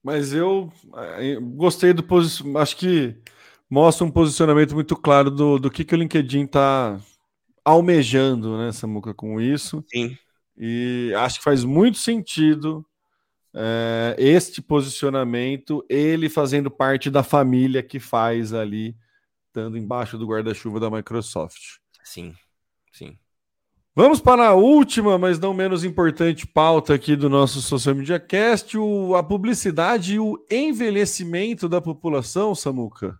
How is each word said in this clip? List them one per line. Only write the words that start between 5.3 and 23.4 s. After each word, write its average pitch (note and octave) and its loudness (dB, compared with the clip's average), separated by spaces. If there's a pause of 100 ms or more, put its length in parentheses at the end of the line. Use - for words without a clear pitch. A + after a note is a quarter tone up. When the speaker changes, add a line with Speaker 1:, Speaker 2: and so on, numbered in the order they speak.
Speaker 1:
do, C#3+ 2
do C3 -2
que, D#3+ -8
que E3+ 0
o E3 2
LinkedIn C#3+ -2
tá C3+ 0 (640)
almejando, C3+ 2
né, A#2 -6
Samuca, G#2+ -10
com A2 -8
isso. D3 -4
Speaker 2:
Sim. A#2+ -6 (400)
Speaker 1:
E A#2+ -6
acho A#2+ -2
que - -16
faz C3+ 2
muito F3+ 2
sentido, D#3 -2 (720)
é, A2+ -4
este D#3 2
posicionamento, C3+ -4
ele D#3 0
fazendo C#3+ -2
parte C3+ -2
da C#3 2
família C3 2
que C3 -12
faz A#2 -2
ali, A2 -6 (500)
estando A2+ -10
embaixo A#2 -8
do A2+ -8
guarda-chuva A2 -6
da A2 -4
Microsoft. A2 -10 (260)
Speaker 2:
Sim, E2+ -18 (580)
sim. - -20 (760)